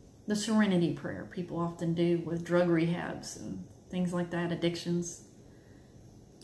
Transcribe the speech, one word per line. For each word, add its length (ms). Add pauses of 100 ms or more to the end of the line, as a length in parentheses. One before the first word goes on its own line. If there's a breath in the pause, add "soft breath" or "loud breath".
(280)
The 80
serenity 580
prayer 320
people 320
often 380
do 240
with 260
drug 220
rehabs 760
and 240 (240)
things 240
like 160
that, 220
addictions. 760 (1160 loud breath)